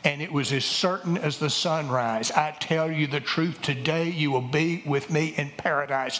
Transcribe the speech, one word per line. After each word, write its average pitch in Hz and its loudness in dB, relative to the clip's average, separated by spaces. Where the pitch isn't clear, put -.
And 147 2
it - -6
was 139 2
as 139 0
certain 185 0
as 151 0
the 151 0
sunrise. 127 0
"I 151 2
tell 160 0
you 151 2
the 139 -2
truth, 165 -2
today 156 0
you 151 0
will 127 2
be 156 0
with 139 0
me 156 0
in 143 -2
paradise." 139 -2